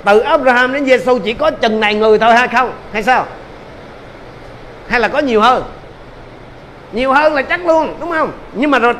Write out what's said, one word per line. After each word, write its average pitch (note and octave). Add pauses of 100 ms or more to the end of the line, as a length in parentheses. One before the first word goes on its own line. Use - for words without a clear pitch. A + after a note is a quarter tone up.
từ G#3
Abraham B3+
đến C#4
Giêsu B3
chỉ G#3+
có D4+
chừng A3
này G#3+
người G#3+
thôi A3+
hay A#3+
không? A#3 (200)
Hay G#3+
sao? G3+ (1600)
Hay A#3+
là G#3+
có B3
nhiều B3
hơn? A3+ (1300)
Nhiều C4
hơn D4+
là C#4
chắc F4
luôn, D#4
đúng E4
không? D4+ (200)
Nhưng C#4+
mà C4
rồi A#3